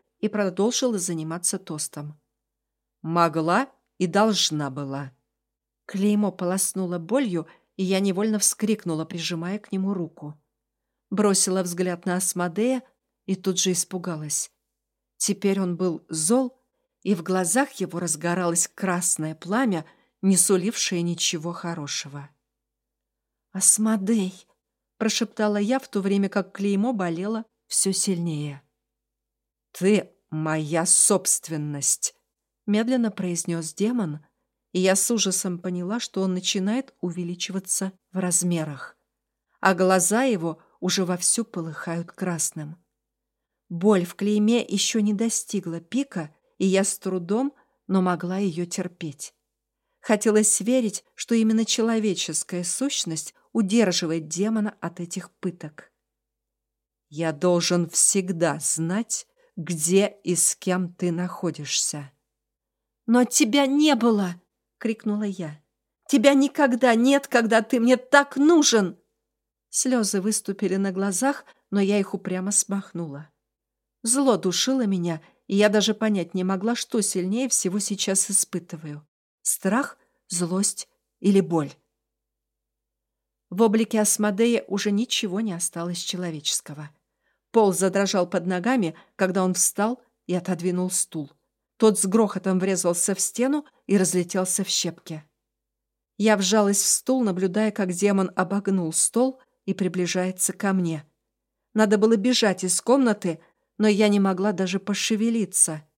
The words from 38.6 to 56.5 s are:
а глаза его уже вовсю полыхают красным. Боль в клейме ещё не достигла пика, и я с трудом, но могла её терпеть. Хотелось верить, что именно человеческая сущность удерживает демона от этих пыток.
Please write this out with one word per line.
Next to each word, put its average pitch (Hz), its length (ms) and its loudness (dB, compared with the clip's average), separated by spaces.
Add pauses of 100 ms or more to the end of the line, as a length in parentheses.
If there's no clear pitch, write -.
а 190 140 4
глаза 190 500 4
его 170 360 -2 (200)
уже 185 240 0
вовсю 180 400 0
полыхают 165 640 -8
красным. 160 640 -6 (920)
Боль 180 360 4
в 175 100 -10
клейме 208 460 2
ещё - 400 -2
не 208 140 2
достигла 190 640 -4
пика, 180 540 -6 (240)
и 190 80 2
я 190 160 4
с - 160 -2
трудом, 190 560 -4 (320)
но 190 160 2
могла 180 360 -2
её 175 280 -2
терпеть. 175 640 -10 (680)
Хотелось 214 600 2
верить, 226 440 0 (100)
что - 200 -4
именно 220 300 4
человеческая 208 1000 -2
сущность 175 720 -4 (220)
удерживает 180 720 0
демона 208 540 -2
от 175 180 -8
этих 175 300 -10 (100)
пыток. 170 500 -10 (1200)